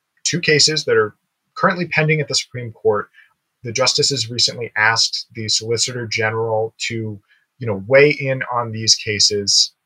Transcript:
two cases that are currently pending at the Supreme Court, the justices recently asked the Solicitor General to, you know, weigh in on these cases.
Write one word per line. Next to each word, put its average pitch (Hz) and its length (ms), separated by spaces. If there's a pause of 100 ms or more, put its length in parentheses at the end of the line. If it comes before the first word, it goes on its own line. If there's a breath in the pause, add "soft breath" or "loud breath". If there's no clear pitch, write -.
(240)
two - 160
cases 151 440
that 117 120
are 107 180 (420)
currently 180 300
pending 156 340
at 139 80
the 131 60
Supreme 120 380
Court, 104 380 (520 soft breath)
the 120 100
justices 123 580
recently 117 460
asked 113 580
the 110 140
Solicitor 117 580
General 110 680 (140)
to, 110 320 (380)
you 120 80
know, 98 200
weigh 139 240
in 135 320 (100)
on 120 200
these 110 220
cases. 101 760 (140)